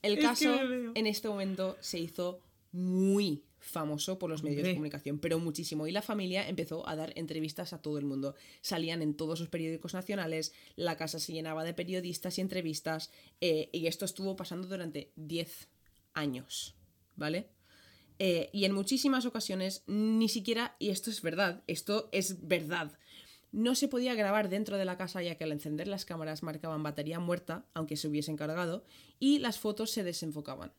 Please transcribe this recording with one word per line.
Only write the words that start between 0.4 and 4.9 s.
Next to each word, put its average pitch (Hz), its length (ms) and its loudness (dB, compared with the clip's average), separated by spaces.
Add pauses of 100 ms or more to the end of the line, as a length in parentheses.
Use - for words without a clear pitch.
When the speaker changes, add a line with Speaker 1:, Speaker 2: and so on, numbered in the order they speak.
Speaker 2:
me 269 100 2
veo. 247 280 -2
Speaker 1:
en 220 120 2
este 214 220 0
momento 190 520 -2
se - 180 -6
hizo 175 420 -4 (320)
muy 185 720 4 (140)
famoso 156 600 -4
por 175 120 -2
los 156 120 -2
medios 147 160 0
de 147 40 0
Speaker 2:
Hombre. 185 140 2
Speaker 1:
comunicación, 147 420 -4